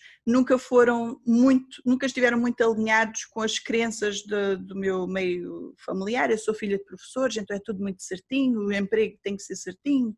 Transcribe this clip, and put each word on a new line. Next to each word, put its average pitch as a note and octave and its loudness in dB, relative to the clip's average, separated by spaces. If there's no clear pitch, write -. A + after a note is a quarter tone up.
nunca B3+ 4
foram A#3+ 2
muito, B3+ 4
nunca B3+ 2
estiveram A#3+ 2
muito A#3+ 0
alinhados A3 2
com - -8
as A3 -2
crenças A3 -2
de, G3+ -2
do F#3 -14
meu F#3+ -2
meio F3+ -6
familiar. G#3+ -2
Eu G#3+ 2
sou A3 -2
filha G3 -2
de G3 -14
professores, A3+ -4
então G3+ -6
é G3 -6
tudo G3+ -8
muito G3 -6
certinho: B3+ -2
o G3+ -2
emprego G3+ -2
tem G3+ -6
que - -20
ser F#3+ -12
certinho, A#3+ -2